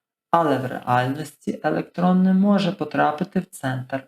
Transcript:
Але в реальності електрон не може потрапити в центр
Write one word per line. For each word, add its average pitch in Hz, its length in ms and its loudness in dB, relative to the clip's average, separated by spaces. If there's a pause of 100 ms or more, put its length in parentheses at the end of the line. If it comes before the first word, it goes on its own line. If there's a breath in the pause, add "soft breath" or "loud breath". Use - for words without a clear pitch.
(320)
Але 156 260 2
в 127 80 -4
реальності 127 960 -4
електрон 175 600 0
не 190 100 4
може 190 380 4
потрапити 151 680 -2
в 175 60 -6
центр 131 640 -8